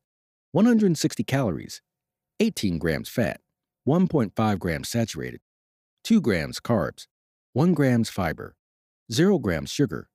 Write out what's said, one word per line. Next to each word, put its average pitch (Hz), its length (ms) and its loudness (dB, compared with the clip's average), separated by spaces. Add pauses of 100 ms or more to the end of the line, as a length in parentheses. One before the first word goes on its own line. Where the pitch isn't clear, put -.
(520)
one 196 140 4
hundred 226 200 4
and 170 120 2
sixty - 260 -2
calories, 90 560 -4 (600)
eighteen 104 380 0
grams 78 300 -2
fat, 101 320 -2 (440)
one 175 220 2
point 120 300 -2
five 107 220 0
grams 80 300 -4
saturated, 78 520 -6 (640)
two 220 160 4
grams 87 400 -2
carbs, - 460 -2 (460)
one 165 200 4
grams 127 380 2
fiber, - 440 -6 (560)
zero 165 280 2
grams 85 320 -2
sugar, 87 440 -2